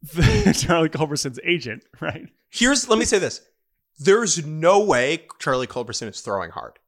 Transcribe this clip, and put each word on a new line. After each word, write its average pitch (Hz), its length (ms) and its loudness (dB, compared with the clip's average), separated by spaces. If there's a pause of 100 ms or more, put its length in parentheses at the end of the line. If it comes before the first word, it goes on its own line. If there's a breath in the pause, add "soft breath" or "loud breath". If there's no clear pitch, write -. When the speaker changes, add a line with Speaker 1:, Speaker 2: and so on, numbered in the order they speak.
Speaker 1:
the, 170 500 4
<laughs> - 140 -2
Charlie 165 220 2
Culberson's 143 560 -4
agent, 127 380 -4 (180)
right? 160 260 -8 (220)
Speaker 2:
Here's, 262 400 0
let 220 100 4
me 240 60 0
say 214 140 2
this. 151 220 -6 (580)
There's 170 460 2
no 165 380 4
way 151 420 0 (140)
Charlie 127 280 -2
Culberson 117 420 -8
is 95 120 -14
throwing 95 300 -6
hard - 220 -12 (140)